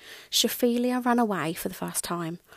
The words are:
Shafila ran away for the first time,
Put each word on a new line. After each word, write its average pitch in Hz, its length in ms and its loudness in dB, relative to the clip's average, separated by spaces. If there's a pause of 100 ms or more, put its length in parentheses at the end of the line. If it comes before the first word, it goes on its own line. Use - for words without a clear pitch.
(320)
Shafila 247 760 2
ran 240 140 6
away 180 340 2
for - 140 -6
the 185 80 -6
first - 280 -4
time, 170 360 -4 (180)